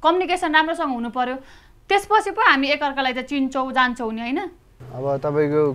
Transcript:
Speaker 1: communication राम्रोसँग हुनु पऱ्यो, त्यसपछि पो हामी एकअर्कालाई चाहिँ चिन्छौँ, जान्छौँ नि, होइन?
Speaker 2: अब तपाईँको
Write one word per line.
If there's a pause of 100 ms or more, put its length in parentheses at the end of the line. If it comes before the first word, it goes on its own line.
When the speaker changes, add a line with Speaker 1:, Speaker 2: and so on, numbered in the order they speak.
Speaker 1:
communication
राम्रोसँग
हुनु
पऱ्यो, (540)
त्यसपछि
पो
हामी
एकअर्कालाई
चाहिँ
चिन्छौँ,
जान्छौँ
नि,
होइन? (540)
Speaker 2:
अब
तपाईँको